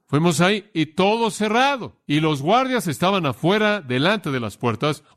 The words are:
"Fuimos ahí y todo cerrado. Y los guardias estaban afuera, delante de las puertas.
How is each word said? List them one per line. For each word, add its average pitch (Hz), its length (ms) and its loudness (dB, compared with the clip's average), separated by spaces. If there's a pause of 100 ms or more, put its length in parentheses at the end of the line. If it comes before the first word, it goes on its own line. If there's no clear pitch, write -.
"Fuimos 160 320 2
ahí 196 340 0
y 160 120 -2
todo 202 460 0
cerrado. 220 760 -2
Y 147 140 0
los 156 200 0
guardias 240 460 0
estaban 175 380 0
afuera, 202 560 0
delante 151 500 -2
de 131 80 -2
las 110 160 -6
puertas. 123 480 -2 (140)